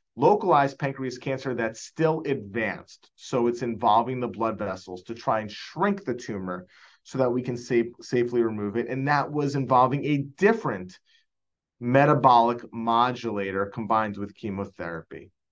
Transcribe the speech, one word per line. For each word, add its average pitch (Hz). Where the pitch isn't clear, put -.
localized 156
pancreas 135
cancer 131
that's 117
still 160
advanced. 104
So 120
it's 120
involving 117
the 120
blood 107
vessels 95
to 117
try 113
and 107
shrink 196
the 127
tumor 92
so -
that 127
we 123
can 120
sa-, 120
safely 120
remove 104
it. 117
And 135
that 147
was 143
involving 131
a 147
different 143
metabolic 123
modulator 113
combined 107
with 101
chemotherapy. 85